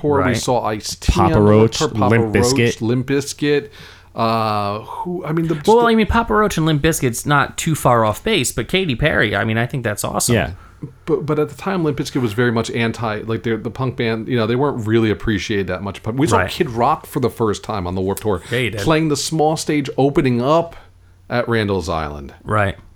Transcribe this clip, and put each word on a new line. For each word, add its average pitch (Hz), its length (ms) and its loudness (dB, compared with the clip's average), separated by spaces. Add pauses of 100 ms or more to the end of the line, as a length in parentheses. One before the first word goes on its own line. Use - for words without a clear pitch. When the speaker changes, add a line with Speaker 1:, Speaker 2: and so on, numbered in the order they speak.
Speaker 1:
Tour. 143 180 2
We 135 40 4
Speaker 2:
Right. 127 140 2
Speaker 1:
saw 113 300 0
Ice-T - 460 -2
Speaker 3:
Papa 95 140 2
Speaker 1:
on 160 60 4
the 107 80 6
Speaker 3:
Roach, 107 400 6
Speaker 1:
Warped 147 160 -2
Tour. 107 40 0
Papa 120 140 4
Speaker 3:
Limp 113 180 2
Speaker 1:
Roach, 107 120 4
Speaker 3:
Bizkit. 120 360 2
Speaker 1:
Limp 123 280 0
Bizkit. 143 640 -2 (440)
Uh, 110 720 0
who, - 400 -8
I 151 80 -4
mean, 165 160 0
the, 160 180 -2
Speaker 2:
Well, 226 140 8
Speaker 1:
the 233 60 4
Speaker 2:
I 226 100 4
mean, 214 100 4
Papa 226 260 0
Roach 214 240 2
and 160 80 0
Limp 156 160 2
Bizkit's 143 460 0
not 143 320 0
too 160 160 -2
far 120 300 2
off 107 180 -2
base, 196 300 0
but - 160 -4
Katy 185 260 0
Perry, 131 400 0
I 101 100 0
mean, 110 140 0
I 117 80 0
think 127 160 -6
that's 104 220 -4
awesome. - 320 0
Speaker 3:
Yeah. 85 160 0 (520)
Speaker 1:
But, 151 220 0
but 151 120 0
at 143 120 0
the - 40 -16
time, 190 300 -4
Limp 147 140 0
Bizkit 139 240 -4
was 110 100 0
very 120 180 2
much 113 200 -2
anti, 113 500 -4
like, 113 220 -6
the, 113 160 -2
the 110 120 -8
punk 127 280 -4
band, 113 300 -2
you 127 100 -2
know, 110 80 0
they 120 100 0
weren't 127 300 -2
really 113 240 4
appreciated 98 560 -2
that 92 160 -6
much. 98 200 -10
But 113 120 -6
we 131 120 2
saw 113 120 4
Speaker 2:
Right. 92 120 0
Speaker 1:
Kid 160 200 -4
Rock 120 340 0
for - 160 -6
the 120 80 2
first 104 340 -2
time 101 240 -6
on 90 80 -4
the 95 60 -2
Warped 95 220 -2
Tour, 101 180 -2 (100)
Speaker 2:
Yeah, 120 100 0
you 113 100 -2
did. 104 100 -6
Speaker 1:
playing 160 280 2
the 143 80 0
small 156 420 0
stage 147 400 -2
opening 135 420 2
up 165 360 2 (520)
at 120 180 -2
Randall's 101 440 0
Island. 73 440 -6 (100)
Speaker 2:
Right. 104 340 0 (180)